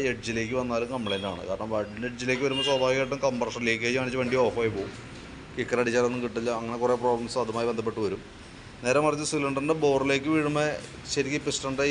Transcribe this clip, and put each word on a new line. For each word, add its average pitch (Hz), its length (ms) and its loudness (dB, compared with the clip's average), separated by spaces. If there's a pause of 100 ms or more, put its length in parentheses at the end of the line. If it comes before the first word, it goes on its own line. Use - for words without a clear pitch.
(100)
എഡ്ജിലേക്ക് 113 520 -2
വന്നാലും 120 320 0
കംപ്ലയിൻ്റ് 101 360 -2
ആണ്. 87 200 -6
കാരണം 107 260 -4
വാൽവിൻ്റെ 107 340 -4
എഡ്ജിലേക്ക് 123 380 0
വരുമ്പോൾ 135 200 0
സ്വാഭാവികമായിട്ടും 131 600 2
കംപ്രഷൻ 120 420 -2
ലീക്കേജ് 117 300 2
കാണിച്ച് 127 220 -2
വണ്ടി 123 220 2
ഓഫായി 113 320 2
പോകും, 101 160 -4 (640)
കിക്കർ 120 280 0
അടിച്ചാലൊന്നും 120 420 2
കിട്ടില്ല, 117 240 -2 (100)
അങ്ങനെ 117 240 -4
കുറേ 123 200 4
പ്രോബ്ലംസ് 120 400 2
അതുമായി 113 280 0
ബന്ധപ്പെട്ട് 110 340 -2
വരും. 95 160 -4 (640)
നേരെ 127 200 4
മറിച്ച് 151 260 2
സിലിണ്ടറിൻ്റെ 139 440 0 (100)
ബോറിലേക്ക് 139 500 4
വീഴുമ്പോൾ 147 320 2 (460)
ശരിക്കും 143 340 0
പിസ്റ്റണിൻ്റെ 135 440 0